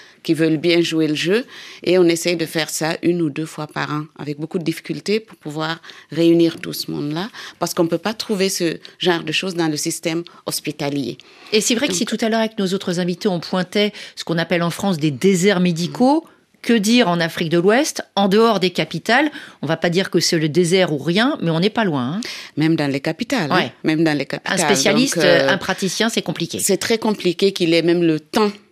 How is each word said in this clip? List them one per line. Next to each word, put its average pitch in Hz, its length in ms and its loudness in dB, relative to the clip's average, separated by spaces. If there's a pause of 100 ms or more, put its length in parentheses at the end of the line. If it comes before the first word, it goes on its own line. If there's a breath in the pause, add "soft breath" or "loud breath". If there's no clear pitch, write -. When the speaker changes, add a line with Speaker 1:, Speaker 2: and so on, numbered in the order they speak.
(220 loud breath)
Speaker 1:
qui 165 100 0
veulent 160 240 2
bien 165 240 2
jouer 160 260 0
le 151 80 -2
jeu. 180 300 -2 (380 loud breath)
Et 180 160 4
on 180 60 6
essaye 170 320 0
de 165 100 -4
faire 156 240 -4
ça 160 320 -2
une 175 180 2
ou 160 80 0
deux 156 160 -6
fois 156 220 -10
par 143 260 -6
an, 151 120 -4 (140)
avec 147 220 -8
beaucoup 160 180 -6
de 160 60 -6
difficultés 170 560 -4
pour - 160 -18
pouvoir 156 460 -6 (280 loud breath)
réunir 165 480 4
tout 165 140 -10
ce - 180 -8
monde-là, 156 380 -6 (300 loud breath)
parce 175 160 -4
qu'on 180 100 2
ne 165 60 0
peut 170 80 0
pas 208 160 -4
trouver 196 340 -2
ce 175 300 -4 (200 loud breath)
genre 165 260 2
de 156 80 -4
choses 180 240 -4
dans 165 120 0
le 151 80 -2
système 165 480 -4 (220 loud breath)
hospitalier. 143 720 -6 (340 loud breath)
Speaker 2:
Et 214 80 4
c'est 233 140 2
vrai 254 140 0
que 370 40 -4
Speaker 1:
Donc 359 60 -4
Speaker 2:
si 226 80 -2
tout 226 160 -4
à 226 80 0
l'heure, 226 100 0
avec 220 180 -2
nos 196 100 0
autres 185 300 -4
invités, 180 300 -2
on 180 100 0
pointait 190 540 -2 (240 loud breath)
ce - 80 -12
qu'on 170 140 -2
appelle 170 240 0
en 170 80 0
France 190 260 -2
des 151 140 0
déserts 180 500 2
médicaux, 180 640 0 (360 soft breath)
que 240 120 2
dire 226 340 4
en 175 100 2
Afrique 165 300 -2
de 170 100 2
l'Ouest ? 220 460 2 (100)
En 196 140 2
dehors 214 320 4
des 185 100 2
capitales, 226 640 0 (300 loud breath)
on 147 40 -4
va 160 100 0
pas 180 140 0
dire 180 220 0
que 165 80 4
c'est 165 180 2
le 156 100 0
désert 175 440 2
ou 151 60 0
rien, 202 440 0
mais 170 80 0
on 160 80 0
n'est 190 120 2
pas 226 120 -2
loin, 147 220 0
hein. 160 160 -4 (360 loud breath)
Speaker 1:
Même 160 200 2
dans 147 120 0
les 135 120 -2
capitales, 160 500 -4
hein. 185 60 4
Speaker 2:
Ouais. 143 160 0 (100)
Speaker 1:
Même 160 220 2
dans 151 120 2
les 139 60 -2
Speaker 2:
Un 143 40 -10
Speaker 1:
capitales. 180 340 -4
Speaker 2:
spécialiste, 175 560 2
Speaker 1:
Donc, 156 80 2
euh, - 240 4
Speaker 2:
un 196 100 2
praticien, 190 500 -2
c'est 214 140 -2
compliqué. 160 380 -6
Speaker 1:
c'est 190 160 0
très 226 220 0
compliqué 196 540 0
qu'il 170 220 2
ait 165 80 4
même 170 220 4
le 156 160 2
temps 208 320 0 (200)